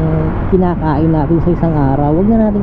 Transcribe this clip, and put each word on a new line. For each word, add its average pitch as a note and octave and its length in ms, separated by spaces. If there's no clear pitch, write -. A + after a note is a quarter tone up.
kinakain D#3+ 640
natin D#3 320
sa F3+ 80
isang E3 240
araw. C#3+ 400
Wag F#3+ 160
na A3 160
natin G#3 160